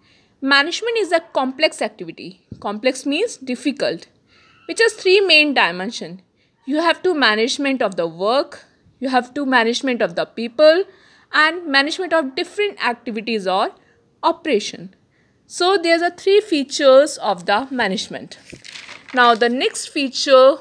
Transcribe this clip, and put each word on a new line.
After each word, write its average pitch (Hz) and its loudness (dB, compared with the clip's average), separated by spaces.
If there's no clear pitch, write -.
Management 320 0
is 359 -2
a 330 2
complex 302 -2
activity. 170 -10
Complex 233 -4
means 339 -4
difficult, 240 -6
which 339 -4
has 453 2
three 381 2
main 302 4
dimension. 185 -4
You 302 -4
have 330 -2
to 370 0
management 262 0
of 196 -2
the 170 -4
work, 208 -4
you 254 -6
have 247 -2
to 285 -4
management 240 0
of 175 -4
the 220 -2
people, 311 2
and 320 0
management 302 -2
of 311 0
different 381 -6
activities 226 -6
or 202 0
operation. 208 -4
So 359 0
there's 330 2
a 349 0
three 392 2
features 285 4
of 185 -4
the 226 0
management. 208 -6
Now 240 6
the 233 2
next 277 -4
feature 269 4